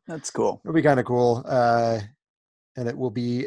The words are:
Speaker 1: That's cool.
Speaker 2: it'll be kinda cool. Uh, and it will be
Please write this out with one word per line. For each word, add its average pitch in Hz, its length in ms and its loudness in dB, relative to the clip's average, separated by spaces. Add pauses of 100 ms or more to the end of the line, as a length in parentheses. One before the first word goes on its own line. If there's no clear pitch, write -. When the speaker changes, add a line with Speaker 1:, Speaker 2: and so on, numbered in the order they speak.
Speaker 1:
That's 160 240 -12
cool. 110 340 -2
Speaker 2:
it'll 110 100 -4
be 160 80 4
kinda 139 200 4
cool. 123 440 2
Uh, 117 540 2 (760)
and 120 120 -4
it 120 80 -6
will 127 140 -4
be 120 360 -4